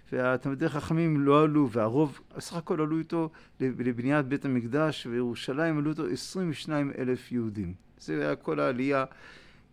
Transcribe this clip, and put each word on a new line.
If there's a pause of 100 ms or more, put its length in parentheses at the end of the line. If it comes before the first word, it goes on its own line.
(120)
והתלמידי
חכמים
לא
עלו,
והרוב, (200)
סך
הכל
עלו
איתו (300)
לב-,
לבניית
בית
המקדש,
וירושלים
עלו
איתו
עשרים
ושניים
אלף
יהודים. (260)
זה
היה
כל
העלייה (680)